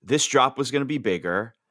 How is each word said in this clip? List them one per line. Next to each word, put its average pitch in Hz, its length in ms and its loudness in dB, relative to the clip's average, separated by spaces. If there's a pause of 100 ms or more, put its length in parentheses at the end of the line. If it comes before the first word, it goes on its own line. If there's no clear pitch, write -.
this 139 260 0
drop 135 300 4
was 131 140 -4
gonna 139 120 0
be 143 140 -4
bigger 95 580 -2 (160)